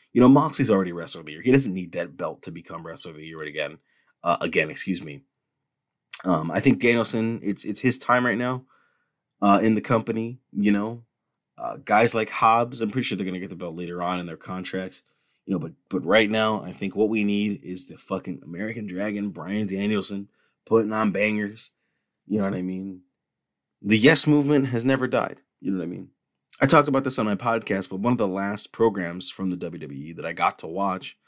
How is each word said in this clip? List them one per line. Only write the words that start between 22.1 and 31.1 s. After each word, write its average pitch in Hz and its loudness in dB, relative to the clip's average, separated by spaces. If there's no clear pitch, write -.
You 107 0
know 101 0
what 98 -2
I 92 -4
mean? 92 -8
The 107 4
Yes 143 8
Movement 147 4
has 117 -2
never 135 2
died. 113 -2
You 98 -6
know 95 -2
what 82 -4
I 85 -6
mean? 92 -10
I 139 8
talked 147 6
about 135 0
this 131 0
on 117 0
my 104 0
podcast, 113 -2
but 95 -8
one 120 2
of 120 0
the 104 0
last 98 -2
programs 90 -2
from 95 -4
the 90 -2
W 82 -8
W 71 -12
E 82 -12
that 82 -10
I 85 -6
got 87 0
to - -12
watch 92 -4